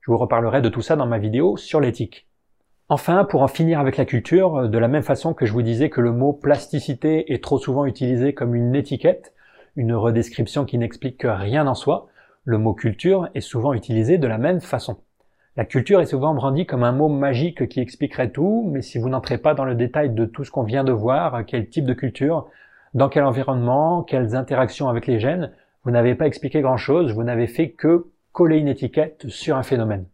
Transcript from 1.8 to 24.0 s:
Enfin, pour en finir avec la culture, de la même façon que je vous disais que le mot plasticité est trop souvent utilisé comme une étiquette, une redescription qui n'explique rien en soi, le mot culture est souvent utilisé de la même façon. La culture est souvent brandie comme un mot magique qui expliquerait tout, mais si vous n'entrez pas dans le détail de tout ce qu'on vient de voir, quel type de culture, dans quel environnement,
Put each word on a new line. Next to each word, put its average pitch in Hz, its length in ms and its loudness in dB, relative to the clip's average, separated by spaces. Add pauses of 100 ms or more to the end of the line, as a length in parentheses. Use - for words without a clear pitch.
Enfin, 175 360 2
pour 160 160 2
en 135 60 4
finir 160 320 2
avec 135 180 0
la 135 80 2
culture, 151 640 2
de 107 80 2
la 117 100 4
même 139 160 2
façon 151 300 -2
que 143 120 -2
je 104 80 0
vous 120 80 0
disais 117 280 0
que 131 120 0
le 120 100 4
mot 131 220 2
plasticité 147 1000 0
est 117 100 -4
trop 143 140 0
souvent 139 280 0
utilisé 127 480 0
comme 120 220 -2
une 120 200 0
étiquette, 143 580 0 (420)
une 117 180 -2
redescription 117 720 0
qui 127 120 -4
n'explique 120 460 -6
rien 117 440 0
en 127 80 0
soi, 165 320 -2 (420)
le 113 80 2
mot 110 160 2
culture 170 600 0
est 135 60 -6
souvent 127 320 -2
utilisé 113 440 2
de 151 80 0
la 110 120 -2
même 165 240 0
façon. 120 340 -6 (640)
La 113 80 0
culture 185 340 2
est 160 60 2
souvent 143 280 -2
brandie 139 320 0
comme 123 200 -2
un 120 80 2
mot 147 160 2
magique 139 580 -2
qui 127 140 -4
expliquerait 127 480 -4
tout, 208 420 0
mais 135 100 -4
si - 180 -8
vous 117 100 -2
n'entrez 131 280 -4
pas 151 160 2
dans 135 120 -2
le 127 100 -2
détail 123 360 0
de 113 120 0
tout 117 220 -6
ce - 60 -20
qu'on 135 120 -2
vient 131 220 0
de 131 80 2
voir, 123 520 0
quel 113 220 -4
type 160 160 -4
de 127 100 0
culture, 143 540 -2 (460)
dans 135 160 4
quel 143 160 2
environnement, 131 760 0